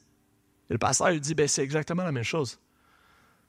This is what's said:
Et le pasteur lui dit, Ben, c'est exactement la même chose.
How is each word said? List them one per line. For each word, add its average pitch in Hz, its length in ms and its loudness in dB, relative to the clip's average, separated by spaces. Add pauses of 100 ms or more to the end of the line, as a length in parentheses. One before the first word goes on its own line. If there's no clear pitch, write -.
(680)
Et - 40 -2
le 117 60 0
pasteur 139 300 2
lui 165 100 2
dit, 147 140 -4
Ben, 147 140 2
c'est 147 160 0
exactement 156 400 -2
la 175 80 -2
même 123 120 -2
chose. 139 360 -2 (880)